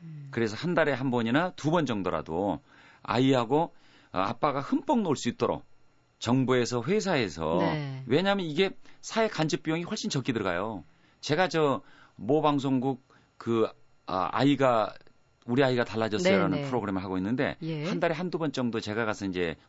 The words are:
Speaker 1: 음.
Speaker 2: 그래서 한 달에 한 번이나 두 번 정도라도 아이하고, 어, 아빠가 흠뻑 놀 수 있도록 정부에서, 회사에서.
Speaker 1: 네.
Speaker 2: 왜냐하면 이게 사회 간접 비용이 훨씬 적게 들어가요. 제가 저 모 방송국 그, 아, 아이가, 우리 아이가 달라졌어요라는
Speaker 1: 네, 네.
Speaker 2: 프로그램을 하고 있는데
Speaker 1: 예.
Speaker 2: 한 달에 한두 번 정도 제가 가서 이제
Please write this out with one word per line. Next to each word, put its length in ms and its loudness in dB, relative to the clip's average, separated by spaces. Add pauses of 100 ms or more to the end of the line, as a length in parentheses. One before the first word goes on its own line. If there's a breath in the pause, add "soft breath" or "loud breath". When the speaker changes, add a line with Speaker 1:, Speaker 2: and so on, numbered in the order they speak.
Speaker 1:
음. 300 -14
Speaker 2:
그래서 240 -2
한 180 -2
달에 180 2
한 200 -2
번이나 420 0
두 160 -2
번 160 2
정도라도 760 -2 (420 loud breath)
아이하고, 680 2 (400 soft breath)
어, 60 -4
아빠가 420 0
흠뻑 420 0
놀 140 0
수 120 -4
있도록 360 -2 (540)
정부에서, 640 2
회사에서. 800 0
Speaker 1:
네. 460 -2
Speaker 2:
왜냐하면 400 2
이게 240 0 (300 soft breath)
사회 280 -2
간접 340 -2
비용이 220 -2
훨씬 260 -6
적게 220 0
들어가요. 500 0 (380 soft breath)
제가 280 2
저 340 2 (340 loud breath)
모 260 2
방송국 600 2 (360 soft breath)
그, 280 2 (400)
아, 260 -2
아이가, 600 4 (540)
우리 180 2
아이가 200 2
달라졌어요라는 680 2
Speaker 1:
네, 140 -2
네. 40 -6
Speaker 2:
프로그램을 340 -2
하고 140 -4
있는데 460 -2
Speaker 1:
예. 260 -4
Speaker 2:
한 100 -2
달에 160 0
한두 220 -4
번 160 -4
정도 260 -2
제가 280 -2
가서 180 -2
이제 320 -2 (120)